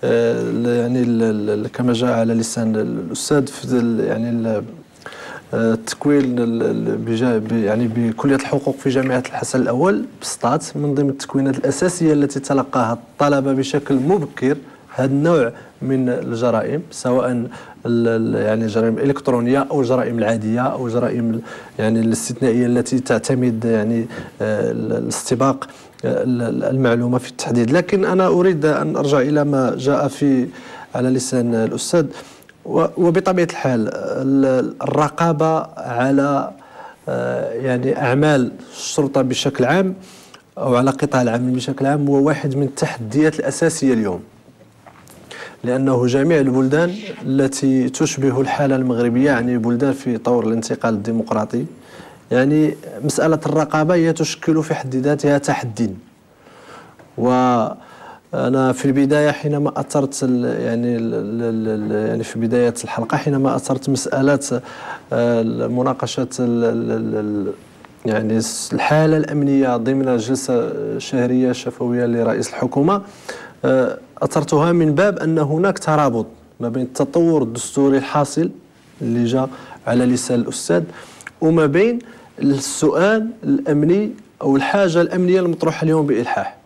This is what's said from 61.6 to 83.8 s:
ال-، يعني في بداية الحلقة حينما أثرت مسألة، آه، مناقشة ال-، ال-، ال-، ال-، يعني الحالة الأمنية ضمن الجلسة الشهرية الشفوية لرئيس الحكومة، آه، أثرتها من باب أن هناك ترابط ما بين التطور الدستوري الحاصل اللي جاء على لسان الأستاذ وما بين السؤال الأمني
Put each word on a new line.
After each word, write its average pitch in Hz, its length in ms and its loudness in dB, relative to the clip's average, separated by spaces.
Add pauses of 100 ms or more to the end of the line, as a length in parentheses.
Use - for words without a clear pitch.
ال-، 107 160 0
يعني 113 160 -2
في - 160 -8
بداية 120 340 2 (100)
الحلقة - 340 -4
حينما 135 380 0
أثرت 131 340 -4
مسألة، 135 720 0 (520)
آه، 120 300 2 (240)
مناقشة 123 600 -2 (120)
ال-، 120 240 0
ال-، 117 280 0
ال-، 110 240 -2
ال-، 104 380 -4 (520)
يعني 110 340 0 (340)
الحالة 156 440 4
الأمنية 139 600 2
ضمن 131 300 0
الجلسة 123 460 0 (180)
الشهرية 127 800 0
الشفوية 120 560 -2
لرئيس 117 440 0
الحكومة، 170 520 0 (640)
آه، 131 320 2 (240)
أثرتها 151 500 2
من 160 240 4
باب 196 240 2
أن 160 180 0
هناك 160 420 0
ترابط 139 460 0 (340)
ما 120 100 -4
بين 127 140 -2
التطور 156 580 2
الدستوري 135 560 0
الحاصل 147 520 0 (520)
اللي 120 240 0
جاء 131 240 0 (380)
على 123 180 2
لسان 123 340 0
الأستاذ 165 440 -2 (580)
وما 160 240 4
بين 208 340 2 (400)
السؤال 165 880 2 (160)
الأمني 156 680 2 (300)